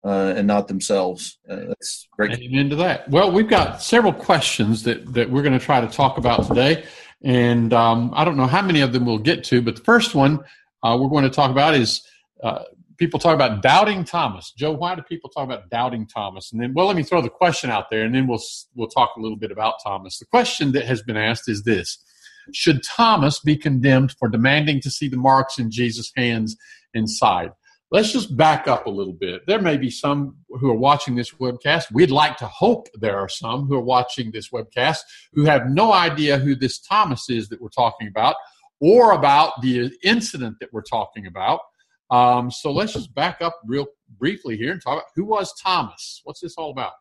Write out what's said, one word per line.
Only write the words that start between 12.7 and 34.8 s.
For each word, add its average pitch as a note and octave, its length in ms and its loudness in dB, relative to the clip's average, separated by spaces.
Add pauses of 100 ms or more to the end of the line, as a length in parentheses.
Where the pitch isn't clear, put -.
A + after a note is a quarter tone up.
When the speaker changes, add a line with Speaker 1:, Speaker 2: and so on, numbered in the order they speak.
Speaker 2:
people E3+ 220 -2
talk E3+ 140 4
about A#2+ 300 2
doubting F#3 400 4
Thomas. A#2+ 520 -6
Joe, D3 180 -4
why F3 200 -6
do E3+ 80 -12
people E3 260 -14
talk C#3+ 160 -8
about G#2 280 -10
doubting A#2+ 340 -4
Thomas? G2 460 -12
And A2+ 100 -8
then, B2 140 -6
well, F3+ 100 2
let G3 100 0
me E3 60 -2
throw E3+ 180 0
the A#2+ 120 -4
question D3+ 400 0
out G#2 180 -4
there, A2 140 -2
and A2+ 100 -2
then C3 140 0
we'll A#2 100 -2
s-, - 380 -14
we'll A2+ 140 -6
talk - 280 0
a - 20 -18
little A2 180 -8
bit G#2 120 -8
about G#2 340 -4
Thomas. G2 360 -10
The - 80 -20
question - 460 0
that B2+ 120 0
has A#2+ 160 -2
been A2 160 -6
asked A2 320 -2
is G#2 140 -4
this: G#2 340 -2 (560)
"Should D3 300 0
Thomas G3+ 560 2
be D3+ 180 0
condemned C3+ 640 2
for A#2+ 100 0
demanding C3+ 520 2
to C3+ 100 -8
see - 160 -6
the B2+ 100 -4
marks C3+ 400 2
in A2+ 140 -4
Jesus' A2+ 440 -4
hands A2+ 400 -2 (380)
and A2 160 -2
side?" F2+ 440 0 (360)
Let's G#3+ 240 2
just F#3+ 240 -4
back D3+ 300 4
up B2+ 180 0
a A2+ 60 -6
little G2 220 -6
bit. F2+ 340 -8
There G#3 120 0
may E3 180 0
be B2+ 120 -2
some C#3+ 480 -4 (220)
who C3+ 100 2
are A#2 60 2
watching C3+ 400 0
this A#2+ 160 -4
webcast. C3 600 -4
We'd C3+ 200 4
like D3+ 260 2
to A#2+ 80 -10
hope G#3+ 480 0
there G2+ 240 -4
are G2 120 -6
some B2+ 360 -6
who C#3 80 0
are B2+ 80 0
watching B2 480 -2
this A2 200 -14
webcast B2 500 -2 (340)